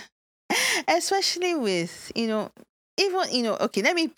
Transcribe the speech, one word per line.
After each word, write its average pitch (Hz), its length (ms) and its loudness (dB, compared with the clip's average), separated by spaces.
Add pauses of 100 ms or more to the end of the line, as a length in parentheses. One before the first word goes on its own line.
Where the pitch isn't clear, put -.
(400)
<laughs> 392 480 0
especially 349 680 2
with, 190 600 -2
you 233 120 -2
know, 220 240 -2 (480)
even, 370 320 0
you 247 120 0
know, 220 180 0
okay, - 220 0
let 330 120 4
me, 330 240 0